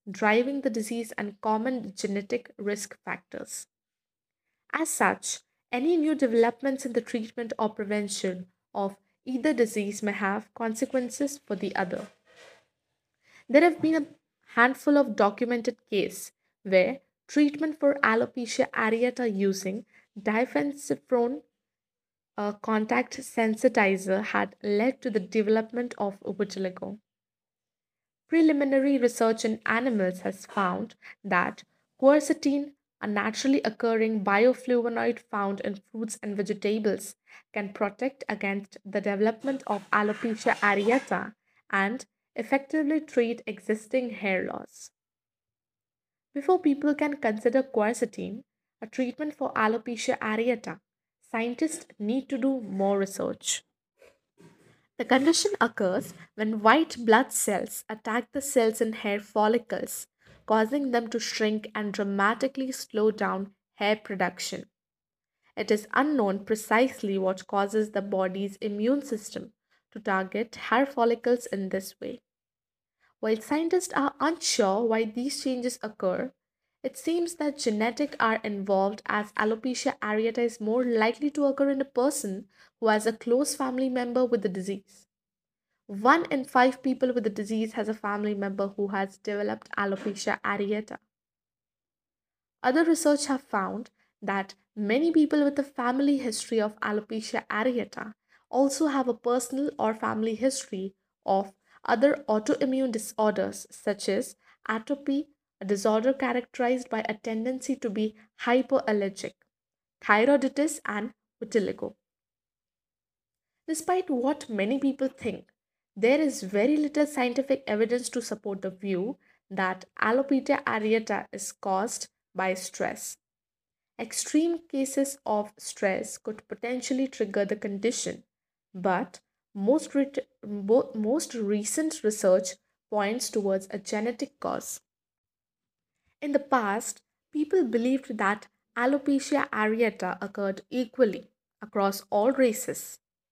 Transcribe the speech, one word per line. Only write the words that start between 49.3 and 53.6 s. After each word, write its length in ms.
for 180
alopecia 640
areata, 600
scientists 560
need 300
to 100
do 220
more 360
research. 640